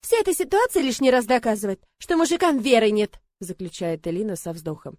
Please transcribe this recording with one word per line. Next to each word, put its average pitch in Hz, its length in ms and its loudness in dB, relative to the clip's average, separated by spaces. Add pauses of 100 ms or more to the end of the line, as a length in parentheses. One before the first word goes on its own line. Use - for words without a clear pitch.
«Вся - 180 0
эта 392 140 0
ситуация 381 500 0
лишний 262 280 2
раз 247 160 2
доказывает, 214 560 0 (160)
что - 180 -2
мужикам 330 420 2
веры 226 320 4
нет», 208 300 -2 (200)
заключает 170 680 -8
Элина 180 300 -4
со 165 160 -10
вздохом. 156 460 -12